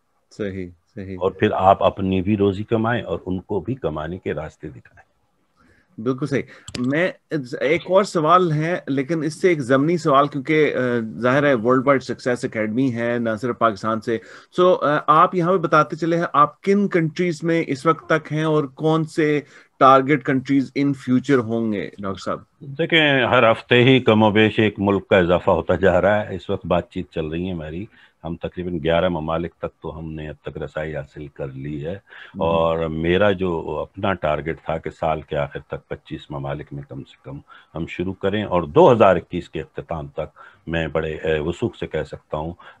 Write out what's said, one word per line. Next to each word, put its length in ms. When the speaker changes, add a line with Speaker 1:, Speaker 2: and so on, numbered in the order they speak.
Speaker 1:
सही, 360
सही। 500
Speaker 2:
और 240
फिर 120
आप 300
अपनी 400
भी 140
रोजी 260
कमाएं 400
और 160
उनको 420
भी 140
कमाने 440
के 140
रास्ते 360
दिखाएं। 360
Speaker 1:
बिल्कुल 280
सही। 160
मैं, 340
एक 280
और 140
सवाल 480
है, 360
लेकिन 360
इससे 280
एक 80
ज़मनी 380
सवाल, 300
क्योंकि, 420
अ, 40
जाहिर 240
है 80
World 320
Wide 140
Success 440
Academy 460
है, 280
ना 180
सिर्फ 240
पाकिस्तान 400
से। 200
So, 160
अ, 320
आप 260
यहाँ 180
पे 60
बताते 380
चले 200
हैं, 180
आप 300
किन 240
countries 560
में 220
इस 200
वक्त 260
तक 180
हैं 140
और 220
कौन 380
से 400
target 420
countries 560
in 100
future 560
होंगे, 560
डॉक्टर 200
साहब? 240
Speaker 2:
देखें, 600
हर 180
हफ्ते 380
ही 180
कमोबेश 580
एक 200
मुल्क 320
का 80
इजाफा 340
होता 240
जा 220
रहा 180
है। 200
इस 140
वक्त 160
बातचीत 460
चल 140
रही 200
है 80
हमारी, 340
हम 120
तकरीबन 420
ग्यारह 300
ममालिक 440
तक 80
तो 80
हमने 360
अब 100
तक 100
रसाई 360
हासिल 360
कर 220
ली 300
है। 140
Speaker 1:
हम्म। 460
Speaker 2:
और 480
मेरा 440
जो 300
अपना 500
target 460
था 200
कि 120
साल 320
के 140
आखिर 340
तक 100
पच्चीस 420
ममालिक 400
में 180
कम 120
से 280
कम 100
हम 120
शुरू 260
करें, 320
और 220
दो 220
हज़ार 280
इक्कीस 320
के 120
अख्ताम 480
तक 240
मैं 240
बड़े, 260
अ, 220
वसूख 340
से 120
कह 160
सकता 340
हूँ, 200